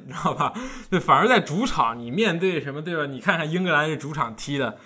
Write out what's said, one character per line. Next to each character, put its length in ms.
你 80
知 120
道 100
吧？ 180
就 80
反 180
而 120
在 100
主 260
场， 340
你 120
面 280
对 220
什 140
么， 80
对 140
吧？ 100
你 140
看 180
看 120
英 120
格 80
兰 180
这 80
主 160
场 220
踢 240
的， 280